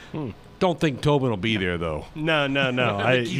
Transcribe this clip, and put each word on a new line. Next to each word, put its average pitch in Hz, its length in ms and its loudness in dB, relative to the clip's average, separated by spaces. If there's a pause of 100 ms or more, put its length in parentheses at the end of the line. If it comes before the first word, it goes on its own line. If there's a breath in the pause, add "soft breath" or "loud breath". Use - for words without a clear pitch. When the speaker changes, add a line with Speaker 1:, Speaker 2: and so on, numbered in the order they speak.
(140 loud breath)
Speaker 1:
Hmm. 147 160 -6 (300)
Speaker 2:
Don't 180 200 0
think 139 220 -2
Tobin 143 280 2
will 110 80 0
be 110 200 0
there, 90 200 0
though. 78 280 -4 (100)
Speaker 1:
No, 151 320 0
no, 135 240 0
no. 123 240 2
Speaker 2:
<laughs> 101 40 -4
I - 0 -
think 107 60 0
Speaker 1:
I, 127 120 4
Speaker 2:
he's 117 120 0 (100)